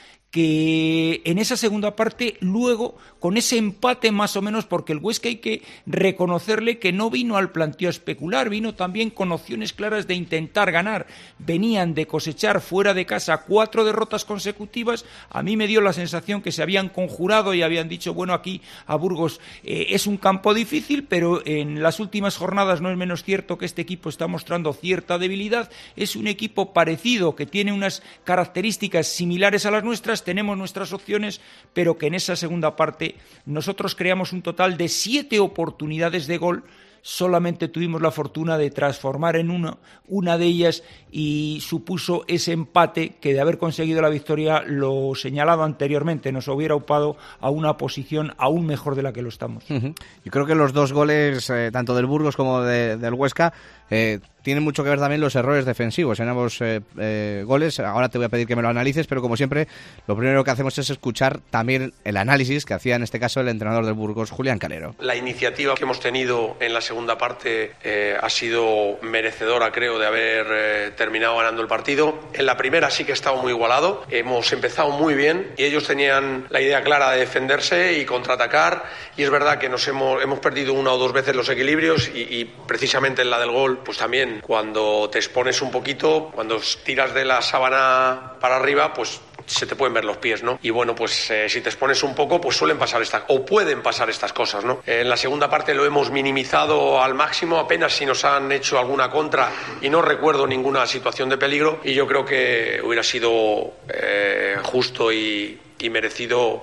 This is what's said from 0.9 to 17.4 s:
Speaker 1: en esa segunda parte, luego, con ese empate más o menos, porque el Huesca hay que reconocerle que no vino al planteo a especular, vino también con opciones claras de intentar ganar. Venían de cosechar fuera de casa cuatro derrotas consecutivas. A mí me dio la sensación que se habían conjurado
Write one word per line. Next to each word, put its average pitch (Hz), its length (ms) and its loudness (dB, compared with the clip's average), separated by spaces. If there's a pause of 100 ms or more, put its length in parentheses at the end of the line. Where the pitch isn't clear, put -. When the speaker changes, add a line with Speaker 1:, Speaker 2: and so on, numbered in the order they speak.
Speaker 1:
en 170 120 2
esa 226 180 0
segunda 208 400 -2
parte, 226 440 -2
luego, 226 580 0 (220)
con 180 180 0
ese 240 220 2
empate 226 520 0
más 208 240 0
o 196 60 -2
menos, 214 240 -2
porque - 260 -2
el 156 60 -2
Huesca 208 320 -4
hay 240 60 -6
que 220 260 -6 (240)
reconocerle 190 960 0
que 185 120 2
no 214 200 0
vino 240 260 0
al 190 140 0
planteo 165 360 -2
a 170 40 0
especular, 185 580 -4
vino 214 240 -4
también 208 380 -4
con 185 200 -2
opciones 214 420 -6
claras 208 340 -4
de 180 80 -2
intentar 175 560 -2
ganar. 185 340 -2 (320)
Venían 180 560 0
de 156 140 -2
cosechar 170 540 -2
fuera 196 340 2
de 180 100 0
casa 175 420 0
cuatro 214 380 4
derrotas 214 400 0
consecutivas. 208 800 -6 (240)
A - 140 -6
mí 202 120 0
me 214 120 0
dio 220 140 4
la 196 120 4
sensación 175 480 -4
que 175 100 -6
se 156 120 -2
habían 190 260 0
conjurado 190 640 0